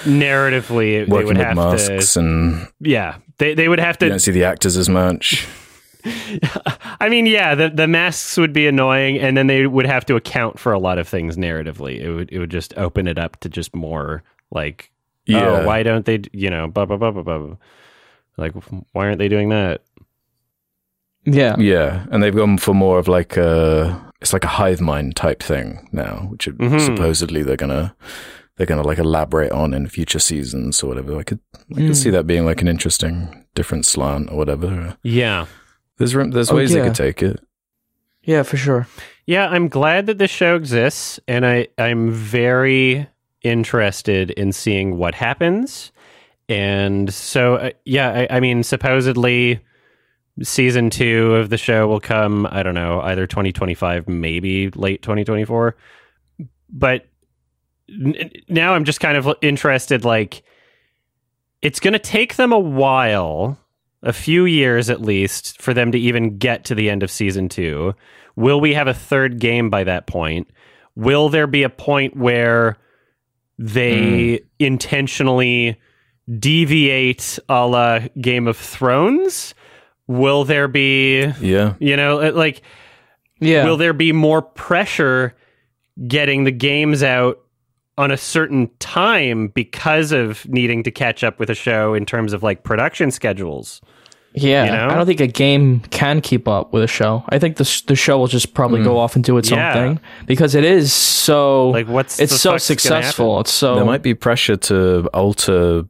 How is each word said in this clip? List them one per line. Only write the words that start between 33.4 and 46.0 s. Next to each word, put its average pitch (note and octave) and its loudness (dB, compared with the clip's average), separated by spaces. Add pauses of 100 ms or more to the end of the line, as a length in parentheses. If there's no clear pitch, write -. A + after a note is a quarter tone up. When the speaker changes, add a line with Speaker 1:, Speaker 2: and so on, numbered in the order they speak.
Speaker 2:
different D#2 -4
slant C#2+ -2
or D2+ -6
whatever. E2+ -4
Speaker 1:
Yeah. A2+ 0 (500)
Speaker 2:
There's A#2+ -2
room, C3+ 0
there's A#2+ 0
Speaker 3:
Oh, D3+ 2
Speaker 2:
ways C3+ 2
they - 2
Speaker 3:
yeah. B2+ 0
Speaker 2:
could - 0
take - -2
it. F#2+ -2 (840)
Speaker 3:
Yeah, D#3 0
for C#3 -4
sure. C3 0 (380)
Speaker 1:
Yeah, F3+ 0
I'm F3 0
glad D#3 0
that G#3+ -2
this F#3+ 2
show F3 2
exists, C3 -2
and B2 0
I, A#2+ 2 (100)
I'm A#2 0
very B2+ 0 (340)
interested A2 0
in G2 -2
seeing G2 -2
what F2 -4
happens. E3+ -4 (580)